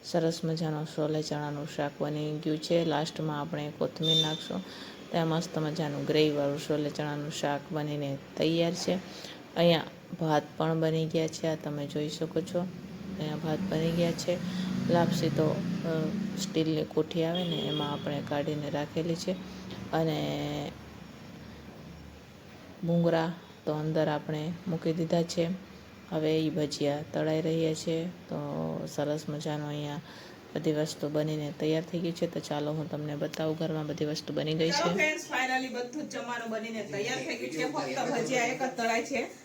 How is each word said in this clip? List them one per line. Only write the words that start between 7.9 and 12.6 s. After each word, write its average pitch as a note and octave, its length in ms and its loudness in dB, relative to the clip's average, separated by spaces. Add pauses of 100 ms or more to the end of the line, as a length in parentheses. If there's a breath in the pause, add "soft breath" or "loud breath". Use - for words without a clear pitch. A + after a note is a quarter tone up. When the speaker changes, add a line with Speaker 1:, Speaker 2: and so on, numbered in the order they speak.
Speaker 1:
તૈયાર E3 360 4
છે. F3+ 220 2 (640 loud breath)
અહીંયા E3+ 260 8 (360)
ભાત D#3 240 4 (140)
પણ D#3+ 220 2
બની D#3+ 260 4
ગયા D#3+ 220 2
છે, - 200 -2
આ D#3+ 80 2
તમે D3 320 -4
જોઈ D3+ 220 -2
શકો D#3+ 320 -2
છો. F#3 180 -2
અહીંયા - 760 -6